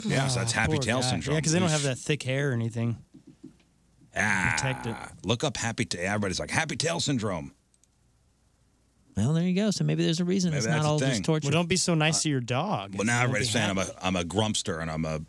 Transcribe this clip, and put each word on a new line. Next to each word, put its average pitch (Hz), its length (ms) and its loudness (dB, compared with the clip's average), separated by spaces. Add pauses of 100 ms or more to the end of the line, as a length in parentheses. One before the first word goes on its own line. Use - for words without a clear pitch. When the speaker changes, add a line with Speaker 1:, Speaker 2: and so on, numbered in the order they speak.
Speaker 1:
Yeah, 139 240 2
so 123 120 0
that's 113 120 0
Speaker 2:
Oh, - 40 0
Speaker 1:
happy 113 180 4
Speaker 2:
poor - 80 0
Speaker 1:
tail 127 180 2
Speaker 2:
guy. 127 100 0
Speaker 1:
syndrome. 92 260 0
Speaker 2:
Yeah, 160 40 0
'cause 156 120 2
they 180 80 4
don't 175 100 4
have 156 100 2
Speaker 1:
Oof. 143 60 0
Speaker 2:
that 127 120 -2
thick - 260 -2
hair 135 260 0
or - 20 0
anything. 117 460 -2 (1160)
Speaker 1:
Ah, 92 400 2
Speaker 2:
Protect 127 300 -2
it. 117 100 -4 (280)
Speaker 1:
look 113 200 0
up 135 120 -2
happy 113 280 -2
ta-, 92 140 -6
everybody's 95 420 -2
like, 78 100 -6
"Happy 156 260 -2
tail 165 240 -2
syndrome." 101 520 -2 (1600)
Speaker 3:
Well, 127 160 2
there 165 120 2
you 180 100 2
go. 208 160 2
So 165 140 0
maybe 156 200 2
there's 165 160 0
a 180 40 0
reason 180 260 2
Speaker 1:
Maybe 147 80 0
Speaker 3:
it's - 80 0
not 160 80 2
Speaker 1:
that's 156 100 2
the 151 60 4
Speaker 3:
all 151 80 2
just 135 140 2
Speaker 1:
thing. 104 100 0
Speaker 3:
torture. 156 240 0
Speaker 2:
Well, 143 60 0
don't 165 160 2
be 185 80 2
so 170 180 2
nice 156 240 2
Speaker 1:
Uh, - 40 -2
Speaker 2:
to 156 80 0
your 131 100 2
dog. 120 560 -2
Speaker 1:
well, 101 80 0
now 120 100 2
Speaker 2:
It - 20 2
won't 127 80 4
Speaker 1:
everybody's 127 240 0
Speaker 2:
be 107 40 -2
Speaker 1:
saying 107 180 2
I'm 95 80 0
a, 92 60 2
Speaker 2:
happy. - 180 -10
Speaker 1:
I'm 92 140 0
a 87 80 0
grumpster 95 580 -2
and 80 80 -4
I'm 78 140 -2
a, 78 240 -2